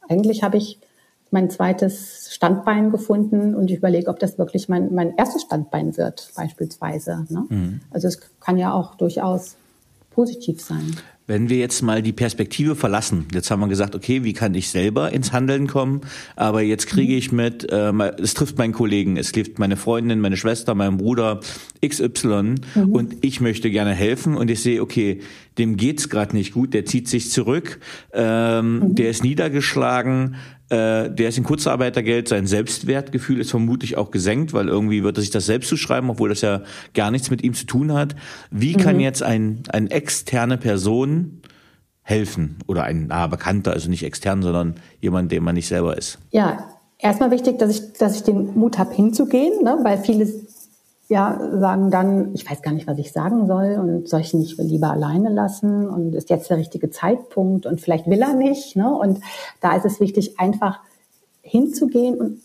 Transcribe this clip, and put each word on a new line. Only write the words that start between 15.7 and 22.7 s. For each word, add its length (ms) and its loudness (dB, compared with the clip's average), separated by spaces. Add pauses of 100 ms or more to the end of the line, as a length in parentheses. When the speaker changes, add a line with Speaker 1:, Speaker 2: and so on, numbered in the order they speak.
Speaker 2:
Aber 280 2
jetzt 240 0
kriege 260 2
Speaker 1:
Mhm. 60 2
Speaker 2:
ich 120 -4
mit, 400 0
äh, 220 2
me-, 280 0
es 120 -2
trifft 240 -2
meinen 160 0
Kollegen, 460 0
es 120 -4
trifft 280 -2
meine 180 0
Freundin, 440 0
meine 180 0
Schwester, 360 -2
meinen 220 0
Bruder, 440 0 (420)
X 180 -2
Y 540 0 (200)